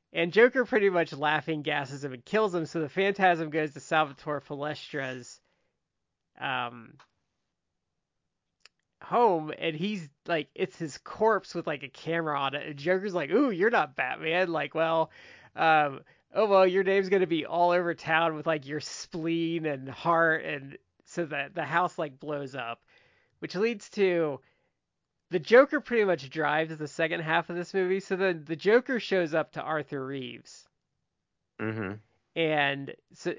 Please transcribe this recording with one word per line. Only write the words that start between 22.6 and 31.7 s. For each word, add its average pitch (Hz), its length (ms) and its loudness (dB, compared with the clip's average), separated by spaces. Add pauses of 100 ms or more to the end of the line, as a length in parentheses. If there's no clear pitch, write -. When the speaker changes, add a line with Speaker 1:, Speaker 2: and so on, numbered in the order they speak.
Speaker 1:
which - 160 -8
leads 220 360 -2
to 170 500 2 (920)
the 175 80 0
Joker 254 420 6
pretty 226 240 0
much 160 240 0
drives 156 480 0
the 151 120 -6
second 165 320 -2
half 165 300 0
of 175 60 -6
this 175 160 -8
movie. 190 280 0
So 190 160 -4
then 180 280 0
the 160 120 -6
Joker 233 440 2
shows 175 320 0
up 156 200 -2
to 156 100 -8
Arthur 147 420 -6
Reeves. 131 640 -12 (920)
Speaker 2:
Mm-hmm. 110 320 -4 (420)